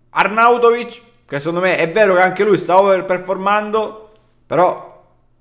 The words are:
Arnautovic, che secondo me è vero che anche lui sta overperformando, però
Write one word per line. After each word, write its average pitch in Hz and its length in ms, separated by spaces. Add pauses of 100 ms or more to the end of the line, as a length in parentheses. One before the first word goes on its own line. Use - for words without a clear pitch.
Arnautovic, 233 920 (260)
che 139 100
secondo 170 220
me 180 180
è 165 140
vero 202 240
che 180 60
anche 185 220
lui 208 140
sta 185 220
overperformando, 196 1300 (360)
però - 560 (380)